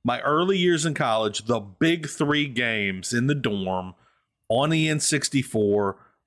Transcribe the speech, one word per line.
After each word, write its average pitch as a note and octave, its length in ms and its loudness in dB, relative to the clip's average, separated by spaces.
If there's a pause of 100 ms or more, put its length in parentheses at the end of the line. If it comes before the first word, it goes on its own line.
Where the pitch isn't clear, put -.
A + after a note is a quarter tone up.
my B2 160 0
early F3 360 2
years F3 300 2
in D3+ 80 -2
college, A2 520 0
the A2+ 140 0
big D3+ 480 0
three D3 380 0
games A2 680 -2
in A#2+ 140 0
the D3 80 2
dorm F#2+ 600 -4 (540)
on C3+ 220 2
the D#3 180 2
N D3+ 120 -2
sixty-four, G#2 1000 0 (280)